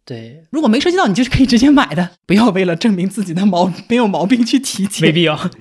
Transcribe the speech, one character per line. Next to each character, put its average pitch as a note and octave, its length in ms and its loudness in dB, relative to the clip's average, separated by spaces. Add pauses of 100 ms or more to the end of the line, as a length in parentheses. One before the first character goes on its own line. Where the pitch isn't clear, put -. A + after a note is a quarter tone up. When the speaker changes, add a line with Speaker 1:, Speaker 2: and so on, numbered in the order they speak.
Speaker 1:
对。 A#2+ 460 -16
Speaker 2:
如 D4 100 -6
果 D4 80 0
没 A3 120 2
涉 E4+ 100 0
及 F4 60 0
到， F#4 100 0
你 G3+ 80 0
就 A3 80 0
是 B3+ 80 -2
可 - 100 0
以 C4+ 60 4
直 B3 100 2
接 B3+ 140 4
买 C4 240 2
的， F3 160 -2 (160)
不 E3 80 0
要 A3+ 160 4
为 F#3 140 0
了 F3 100 0
证 G#3+ 180 0
明 F3+ 160 -2
自 G#3 140 -6
己 F3 100 -6
的 F3+ 140 -2
毛-， F3+ 260 2 (160)
没 A#3 60 0
有 A#3+ 140 2
毛 F3+ 180 -2
病 A#3+ 180 2
去 C4 140 0
体 A3 300 -4
检。 - 180 -2
Speaker 3:
没 D#3+ 60 4
必 E3+ 100 0
要。 D3+ 140 0 (240)